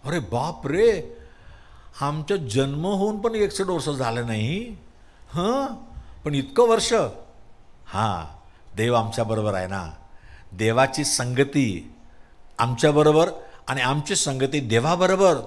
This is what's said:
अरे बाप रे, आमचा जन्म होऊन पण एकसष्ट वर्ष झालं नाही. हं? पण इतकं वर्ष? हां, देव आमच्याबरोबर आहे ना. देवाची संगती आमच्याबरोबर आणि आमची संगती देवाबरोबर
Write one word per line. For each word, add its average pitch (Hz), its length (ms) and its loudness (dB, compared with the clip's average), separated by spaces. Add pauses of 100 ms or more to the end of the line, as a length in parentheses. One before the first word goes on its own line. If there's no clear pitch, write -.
अरे 156 140 -2
बाप 127 480 -4
रे, 185 500 2 (840)
आमचा 151 360 -2
जन्म 139 500 -2
होऊन 208 320 0
पण 226 160 -2
एकसष्ट 202 280 0
वर्ष 165 260 -2
झालं 120 380 -2
नाही. 160 500 -4 (580)
हं? 240 320 0 (580)
पण 147 100 -2
इतकं 226 340 4
वर्ष? 226 240 2 (920)
हां, 92 480 -4 (420)
देव 120 180 0
आमच्याबरोबर 107 600 0
आहे 92 120 -2
ना. 92 200 -6 (680)
देवाची 117 520 2
संगती 127 920 0 (640)
आमच्याबरोबर 151 720 4 (360)
आणि 135 140 -4
आमची 143 360 0
संगती 135 440 0
देवाबरोबर 175 720 4 (120)